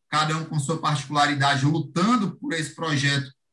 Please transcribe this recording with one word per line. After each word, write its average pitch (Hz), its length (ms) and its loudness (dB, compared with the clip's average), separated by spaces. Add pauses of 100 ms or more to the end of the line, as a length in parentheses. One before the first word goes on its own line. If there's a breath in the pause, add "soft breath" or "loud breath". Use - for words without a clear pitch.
cada 156 300 0
um 160 80 -6
com 156 120 -4
sua 160 220 -2
particularidade, 143 840 2
lutando 180 720 0
por - 160 -6
esse 156 200 -6
projeto 143 560 -2 (220)